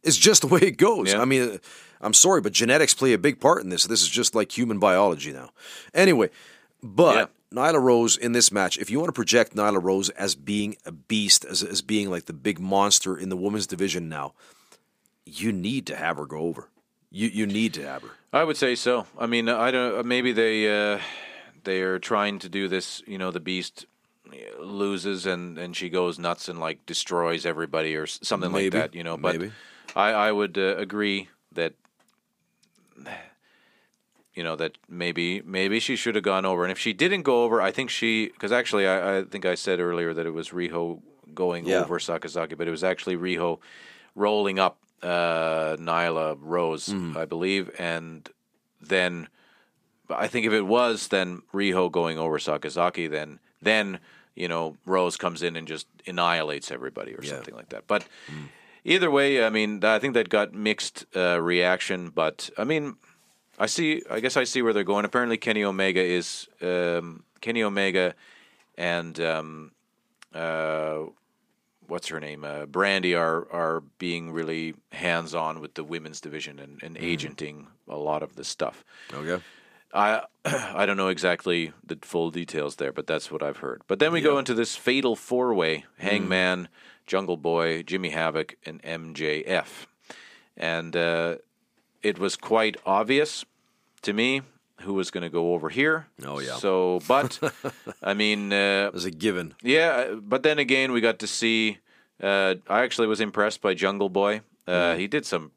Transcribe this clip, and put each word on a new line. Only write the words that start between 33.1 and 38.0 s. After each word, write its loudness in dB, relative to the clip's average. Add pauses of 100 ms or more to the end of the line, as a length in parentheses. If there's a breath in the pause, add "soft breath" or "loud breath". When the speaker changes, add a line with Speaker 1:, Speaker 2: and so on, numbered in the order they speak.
Speaker 2:
you -8
know, -4
that -6 (100)
maybe, -4
maybe -2
she -2
should -2
have 0
gone 2
over. 2
And -2
if -8
she -2
didn't 0
go 4
over, 2
I 2
think -4
she, 0 (100)